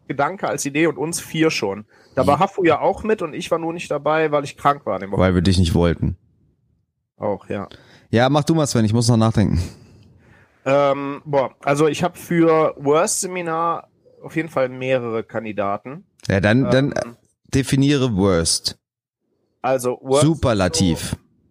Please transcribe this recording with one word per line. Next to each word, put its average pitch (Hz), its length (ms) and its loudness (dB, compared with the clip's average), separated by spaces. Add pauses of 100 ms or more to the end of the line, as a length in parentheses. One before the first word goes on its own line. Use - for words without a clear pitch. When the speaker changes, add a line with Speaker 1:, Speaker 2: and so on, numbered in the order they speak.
Speaker 1:
Gedanke, 147 400 -4
als 143 180 -4
Idee 147 220 0
und - 100 -4
uns 165 220 -6
vier 160 300 0
schon. 104 340 -4 (320)
Da 131 100 2
war 143 100 6
Speaker 2:
Ja. 147 40 -2
Speaker 1:
Hafu 190 240 0
ja 151 160 2
auch 175 240 -2
mit - 180 -2
und 156 120 -6
ich 156 160 -10
war 165 80 0
nur 165 140 -6
nicht 170 180 -10
dabei, 151 420 0
weil 147 120 0
ich 135 120 -14
krank 143 280 -2
war 104 120 -4
an 92 60 -8
dem 98 100 -10
Wochenende. 92 160 4
Speaker 2:
Weil 92 80 2
wir 90 60 4
dich 92 160 2
nicht 85 160 4
wollten. 85 420 0 (1000)
Speaker 1:
Auch, 101 300 -8
ja. 101 200 -8 (420)
Speaker 2:
Ja, 120 180 4
mach 143 160 2
du 165 100 2
mal, 156 120 2
Sven, 117 180 0
ich 104 80 2
muss 117 160 2
noch 120 80 4
nachdenken. 110 440 2 (1040)
Speaker 1:
Ähm, 139 600 0
boah, 139 380 0
also 143 240 2
ich 147 160 -2
hab 175 160 -2
für 160 600 2
Worst 147 420 2
Seminar 170 680 -6 (340)
auf - 120 -16
jeden 160 140 -4
Fall 139 200 -2
mehrere 127 540 -4
Kandidaten. 107 840 -8 (240)
Speaker 2:
Ja, 98 120 0
dann, 120 300 4
dann 131 220 2 (120)
Speaker 1:
Ähm, 120 120 -14 (380)
Speaker 2:
definiere 135 640 2
Worst. 90 600 0 (840)
Speaker 1:
Also 127 400 -2
Worst 135 220 2
Speaker 2:
Superlativ. 101 840 0
Speaker 1:
so - 60 -6 (340)